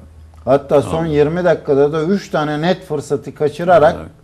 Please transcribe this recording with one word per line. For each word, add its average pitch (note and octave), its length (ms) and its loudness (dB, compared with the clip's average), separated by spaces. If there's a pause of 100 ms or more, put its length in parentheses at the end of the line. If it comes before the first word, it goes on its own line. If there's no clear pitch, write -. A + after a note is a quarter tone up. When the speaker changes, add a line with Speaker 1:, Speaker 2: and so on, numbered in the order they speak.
(440)
Speaker 1:
hatta C#3 380 2
son - 160 -6
Speaker 2:
Anladım. E3 140 -4
Speaker 1:
yirmi D3+ 320 0
dakikada D3 480 2
da D#3+ 120 -2
üç G3 260 -2
tane D3+ 320 -4
net F#3 220 -2
fırsatı C#3+ 500 -6
kaçırarak D#3+ 680 2
Speaker 2:
Evet. F2 100 -16 (140)